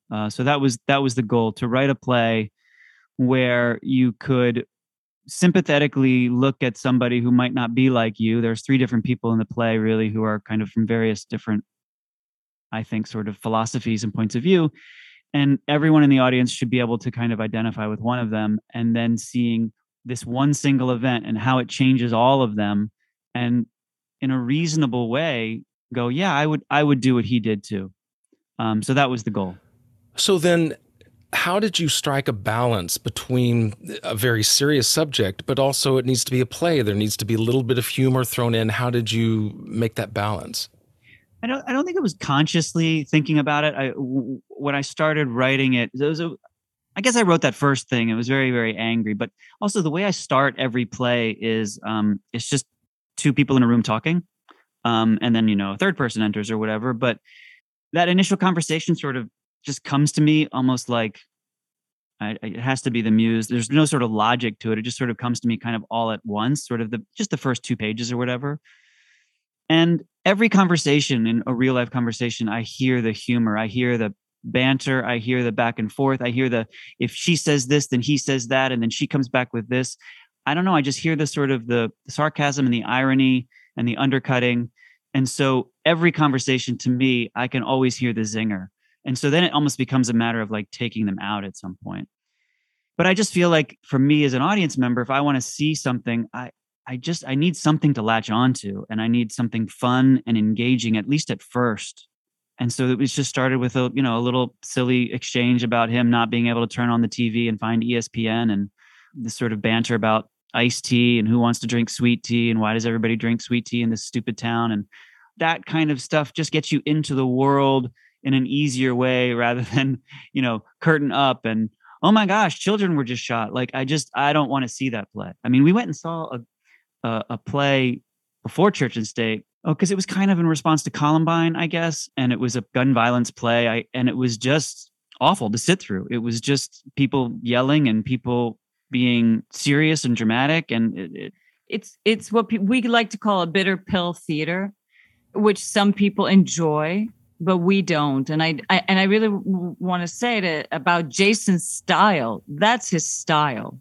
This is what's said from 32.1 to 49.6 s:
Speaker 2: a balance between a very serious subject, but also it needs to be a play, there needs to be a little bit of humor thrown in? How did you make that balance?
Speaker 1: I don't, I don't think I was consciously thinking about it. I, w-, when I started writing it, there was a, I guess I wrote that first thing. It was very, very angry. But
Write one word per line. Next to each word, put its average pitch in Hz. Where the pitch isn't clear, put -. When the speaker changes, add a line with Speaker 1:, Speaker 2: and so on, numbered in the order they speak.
Speaker 2:
a 139
balance 110
between 120
a -
very 113
serious 143
subject, 123
but 131
also 135
it 123
needs 127
to -
be 127
a 123
play, 165
there 104
needs 107
to 110
be 113
a 110
little 123
bit 120
of 123
humor 131
thrown 120
in? 110
How 120
did 117
you 110
make 113
that 104
balance? 101
Speaker 1:
I 233
don't, 269
I 262
don't 277
think 359
I 381
was 202
consciously 160
thinking 151
about 147
it. 151
I, 135
w-, 131
when 143
I 143
started 151
writing 131
it, 120
there 139
was 156
a, 165
I 196
guess 196
I 233
wrote 175
that 135
first 139
thing. 117
It 113
was 113
very, 131
very 113
angry. 113
But 113